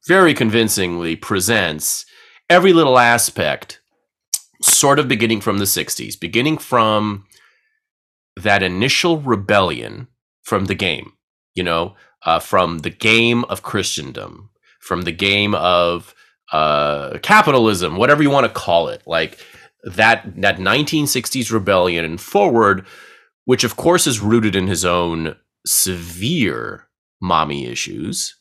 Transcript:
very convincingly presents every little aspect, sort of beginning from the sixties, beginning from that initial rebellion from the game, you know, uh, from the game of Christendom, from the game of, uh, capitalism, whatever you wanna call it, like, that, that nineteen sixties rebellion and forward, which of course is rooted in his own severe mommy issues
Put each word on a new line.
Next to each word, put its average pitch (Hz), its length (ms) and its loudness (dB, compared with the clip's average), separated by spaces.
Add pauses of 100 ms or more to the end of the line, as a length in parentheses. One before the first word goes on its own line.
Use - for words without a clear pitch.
very 175 260 6
convincingly 101 800 0
presents 95 880 -2 (440)
every 180 240 6
little 143 260 6
aspect, 117 800 0 (800)
sort - 380 4
of 139 80 0
beginning 113 320 0
from 101 200 -2
the 101 60 -2
sixties, - 520 -6
beginning 135 400 -2
from 107 680 -2 (1080)
that 98 260 2
initial 120 580 0
rebellion 98 920 -2 (340)
from 98 220 -2
the 95 100 -4
game, 85 380 -4 (420)
you 90 80 -4
know, 85 320 -4 (300)
uh, 82 120 2
from 82 420 0
the 82 100 -8
game 117 560 0
of - 180 -10
Christendom, - 880 -8 (320)
from 90 220 -6
the 90 100 -6
game 101 420 0
of, 87 580 0 (380)
uh, 73 680 -2
capitalism, 113 760 2
whatever 135 260 2
you 143 80 4
wanna 135 200 2
call 85 400 0
it, - 160 -10
like, 82 340 -4 (460)
that, 110 560 0
that 95 180 0
nineteen 143 480 0
sixties 127 420 -4
rebellion 92 540 0
and 82 160 -6
forward, 113 680 2 (600)
which - 180 0
of 120 140 -4
course 170 280 2
is 123 140 -2
rooted 107 360 2
in 92 120 0
his 87 160 -2
own 85 520 -2 (300)
severe 87 1200 -4 (340)
mommy 78 460 -2
issues - 720 -10